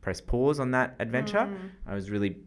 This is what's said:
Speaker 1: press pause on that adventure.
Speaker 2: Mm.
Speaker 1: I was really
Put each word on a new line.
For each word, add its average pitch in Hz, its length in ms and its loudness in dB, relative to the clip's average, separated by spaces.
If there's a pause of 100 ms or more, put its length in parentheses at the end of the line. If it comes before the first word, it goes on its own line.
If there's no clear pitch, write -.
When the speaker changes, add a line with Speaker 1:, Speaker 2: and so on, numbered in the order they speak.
Speaker 1:
press 92 200 -4
pause 139 380 2
on 127 120 0
that 127 280 2
adventure. 120 380 0 (120)
Speaker 2:
Mm. 190 200 -8 (180)
Speaker 1:
I 98 80 -4
was 98 160 -4
really 101 360 0